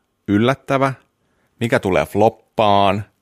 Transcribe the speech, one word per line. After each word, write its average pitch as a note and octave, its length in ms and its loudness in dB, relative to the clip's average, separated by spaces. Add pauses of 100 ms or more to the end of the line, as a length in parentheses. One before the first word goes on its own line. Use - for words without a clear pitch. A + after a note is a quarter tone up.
(280)
yllättävä, C3 640 -2 (640)
mikä A#2+ 200 -2
tulee E2 260 0
floppaan, G2+ 960 0 (180)